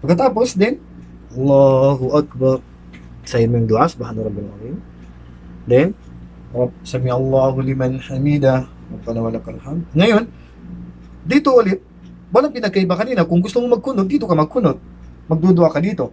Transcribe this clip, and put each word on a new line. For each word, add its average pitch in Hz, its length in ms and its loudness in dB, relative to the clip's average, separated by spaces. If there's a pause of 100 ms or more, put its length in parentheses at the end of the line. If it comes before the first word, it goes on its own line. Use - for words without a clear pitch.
Pagkatapos, 214 560 0
then, 226 240 0 (560)
Allahu 135 800 4
Akbar. 131 400 0 (640)
Basahin 117 240 0
mo 117 160 0
yung 110 80 -2
dua. 117 160 4
Subhana 113 400 -8
Rabbil 101 320 -10
Azim. 131 240 -12 (880)
Then, 147 240 4 (560)
Rabb-, 123 320 -2
Sami 127 260 -6
Allahu 131 540 0
liman 131 340 -2
hamida. 135 680 0
Rabbana 113 560 -10
wa 113 80 -2
lakal 113 320 -10
hamd. 170 320 -8
Ngayon, 214 320 4 (960)
dito 269 320 2
ulit, 196 240 2 (540)
walang 269 160 4
pinagkaiba 190 480 -2
kanina. 226 240 -4
Kung 170 160 0
gusto 226 240 -2
mo 247 160 0
magkunot, 196 320 -4
dito 277 160 -2
ka 180 80 0
magkunot. 156 480 0 (480)
Magdudua 165 400 4
ka 147 80 -4
dito. 175 340 -2